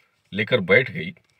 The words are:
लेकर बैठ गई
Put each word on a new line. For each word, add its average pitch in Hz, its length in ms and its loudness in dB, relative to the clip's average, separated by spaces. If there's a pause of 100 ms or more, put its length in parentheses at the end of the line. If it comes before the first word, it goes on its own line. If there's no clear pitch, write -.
(340)
लेकर 107 260 0
बैठ - 320 2
गई 85 220 -10 (260)